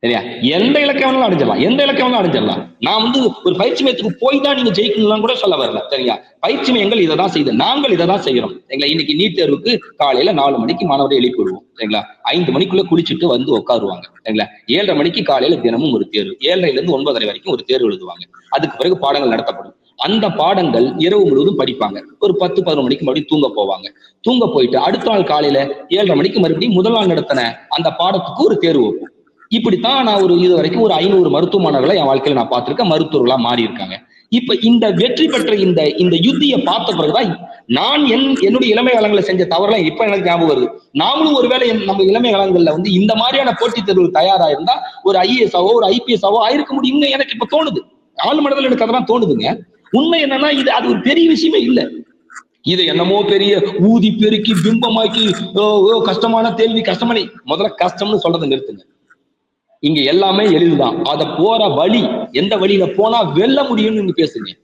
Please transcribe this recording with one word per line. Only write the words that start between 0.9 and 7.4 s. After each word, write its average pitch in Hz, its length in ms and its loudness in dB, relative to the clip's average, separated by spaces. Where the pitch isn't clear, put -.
வேணாலும் 262 120 0
அடைஞ்சிடலாம், 143 380 0
எந்த 240 220 2
இலக்கை 269 240 0
வேணாலும் 247 100 0
அடைஞ்சிடலாம். 117 500 -2
நான் 196 240 -2
வந்து 247 300 0
ஒரு 180 120 0
பயிற்சி 240 280 -2
மையத்துக்கு 247 340 -2
போய் 277 220 0
தான் 277 140 0
நீங்க 247 160 0
ஜெயிக்கணும்லாம் 208 500 0
கூட 240 140 -2
சொல்ல 151 320 -2
வரல. 107 220 -6
சரியா? 127 320 -2
பயிற்சி 254 300 -2
மையங்கள் 220 300 0
இதை 156 160 2
தான் 180 160 0
செய்யுது, 135 200 0